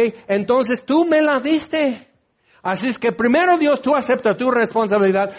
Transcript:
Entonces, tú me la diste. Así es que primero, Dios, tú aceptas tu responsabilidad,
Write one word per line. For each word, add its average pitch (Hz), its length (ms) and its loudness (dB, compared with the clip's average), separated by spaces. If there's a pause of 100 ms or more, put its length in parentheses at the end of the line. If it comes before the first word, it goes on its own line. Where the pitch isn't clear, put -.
(280)
Entonces, 233 560 -2
tú 311 200 2
me 311 160 2
la 294 200 0
diste. 302 680 -2 (540)
Así 190 260 -4
es 240 100 -6
que 233 140 -2
primero, 330 460 2
Dios, 294 240 0
tú 277 120 0
aceptas 240 420 0
tu 247 140 -2
responsabilidad, 202 880 0